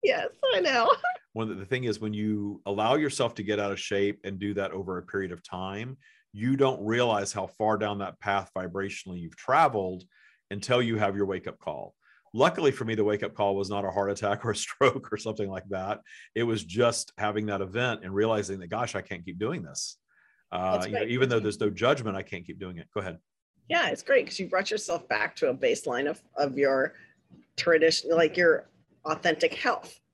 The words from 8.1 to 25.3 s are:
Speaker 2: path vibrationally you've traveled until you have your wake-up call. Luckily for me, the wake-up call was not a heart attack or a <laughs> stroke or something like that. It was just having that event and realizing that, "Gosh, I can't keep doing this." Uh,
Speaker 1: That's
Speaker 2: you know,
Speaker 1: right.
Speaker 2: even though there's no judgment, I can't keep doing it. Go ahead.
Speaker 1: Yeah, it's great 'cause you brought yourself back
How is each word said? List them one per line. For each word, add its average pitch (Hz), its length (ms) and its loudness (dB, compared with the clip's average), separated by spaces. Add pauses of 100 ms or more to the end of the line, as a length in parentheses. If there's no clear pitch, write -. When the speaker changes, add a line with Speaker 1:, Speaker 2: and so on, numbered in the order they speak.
Speaker 2:
path 98 360 0
vibrationally 92 640 -6
you've 82 160 -12
traveled 110 680 2 (460)
until 123 300 2
you 113 160 2
have 101 180 2
your 101 120 0
wake-up 92 320 -6
call. 71 360 -8 (380)
Luckily 156 380 4
for 120 160 -6
me, 113 80 -2
the 107 100 2
wake-up 104 300 0
call 101 200 2
was 98 140 -2
not 101 160 -4
a 95 60 -2
heart 98 200 0
attack 101 360 -2
or 110 60 0
a 101 40 0
<laughs> - 100 -6
stroke 131 460 2
or 107 60 -4
something 107 320 -4
like 95 180 -8
that. 98 320 -4 (340)
It 117 100 2
was 113 200 0
just 113 540 0
having 107 280 0
that 101 140 -2
event 107 420 -2
and 92 120 -8
realizing 104 460 2
that, 87 80 -12
"Gosh, 113 260 -4
I 98 80 -4
can't 87 220 -10
keep 90 140 -10
doing 117 240 -4
this." - 360 -10 (520)
Uh, 92 220 0
Speaker 1:
That's 92 140 0
Speaker 2:
you 107 60 -6
know, 113 80 -2
Speaker 1:
right. 110 100 -2
Speaker 2:
even 127 180 2
though 117 120 2
there's 104 200 -2
no 107 80 2
judgment, 110 480 0
I 95 60 -6
can't 87 240 -12
keep 85 120 -14
doing 90 200 -10
it. 80 160 -16
Go 104 60 -2
ahead. 90 180 -8 (500)
Speaker 1:
Yeah, 330 200 0
it's - 140 -4
great 269 240 2
'cause - 120 -12
you 185 100 -6
brought 190 220 0
yourself 196 380 -4
back 107 280 -2